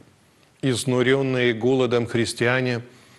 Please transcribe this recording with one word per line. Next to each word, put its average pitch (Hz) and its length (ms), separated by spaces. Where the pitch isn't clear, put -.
Изнурённые 127 920
голодом 120 520
христиане 120 760